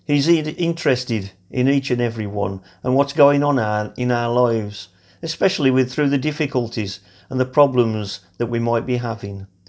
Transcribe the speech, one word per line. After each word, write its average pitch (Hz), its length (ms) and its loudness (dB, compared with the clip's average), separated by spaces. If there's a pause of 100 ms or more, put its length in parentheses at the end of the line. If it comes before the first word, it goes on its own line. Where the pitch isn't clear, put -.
He's 147 240 2
i-, 170 40 6
interested 151 1000 0 (180)
in 127 180 0
each 139 220 2
and 120 100 0
every 113 280 -2
one 98 340 -4 (220)
and 127 100 0
what's 139 200 2
going 143 300 6
on 143 140 2
our, 107 400 -2
in 123 140 -2
our 120 200 0
lives, 113 580 0 (340)
especially 160 480 0
with, 127 200 2
through 147 180 0
the 139 100 0
difficulties 127 800 -4 (320)
and 131 80 0
the 127 60 2
problems 120 720 2 (180)
that 120 80 -2
we 117 140 -2
might 117 260 0
be 123 120 -2
having. 107 500 -8 (220)